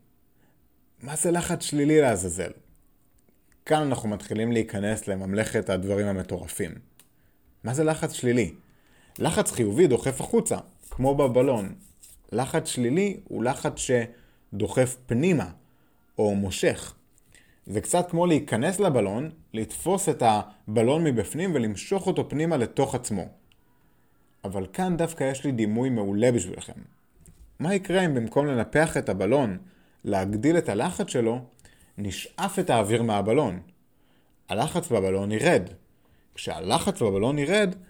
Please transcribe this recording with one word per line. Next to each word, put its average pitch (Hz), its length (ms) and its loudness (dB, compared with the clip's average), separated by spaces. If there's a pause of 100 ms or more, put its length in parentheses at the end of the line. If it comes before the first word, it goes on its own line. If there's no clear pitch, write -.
(1040)
מה 139 140 -8
זה 175 140 0
לחץ 170 320 0
שלילי 151 380 6
לעזאזל? 95 500 0 (1160)
כאן 151 160 2
אנחנו 127 260 -2
מתחילים 107 440 -2
להיכנס 107 560 -2
לממלכת 98 640 -2
הדברים 98 360 0
המטורפים. 92 680 -6 (920)
מה 117 100 -4
זה 156 100 0
לחץ 156 280 -2
שלילי? 120 420 0 (640)
לחץ 165 340 0
חיובי 117 340 4
דוחף 131 340 0
החוצה, 226 380 0 (320)
כמו 135 240 0
בבלון. 127 600 2 (580)
לחץ 135 360 -2
שלילי 160 560 0
הוא 110 200 -6
לחץ 143 320 -2
שדוחף 117 1200 -2 (100)
פנימה, 127 440 2 (680)
או 104 160 2
מושך. 98 600 -2 (720)
זה 101 140 -2
קצת 123 300 0
כמו 170 160 2
להיכנס 147 540 0
לבלון, 127 500 2 (240)
לתפוס 160 540 -2
את 131 180 0
הבלון 113 800 2
מבפנים 147 500 0
ולמשוך 127 520 -2
אותו 147 220 0
פנימה 160 280 0
לתוך 131 380 0
עצמו. 101 340 -4 (1160)
אבל 95 280 -6
כאן 185 240 0
דווקא 165 280 -2
יש 135 200 -4
לי 143 80 0
דימוי 113 380 0
מעולה 107 420 2
בשבילכם. 95 480 -4 (800)
מה 170 160 0
יקרה 190 300 2
אם 156 100 2
במקום 123 320 2
לנפח 147 500 2
את 139 120 -2
הבלון, 101 500 2 (460)
להגדיל 104 540 2
את 160 100 0
הלחץ 175 400 -2
שלו, 120 300 0 (600)
נשאף 101 600 -6
את 180 120 -2
האוויר 113 320 2
מהבלון? 107 580 0 (880)
הלחץ 151 440 -2
בבלון 98 400 0
ירד. 123 300 2 (720)
כשהלחץ 101 680 -2
בבלון 110 360 2
ירד, 185 360 2 (160)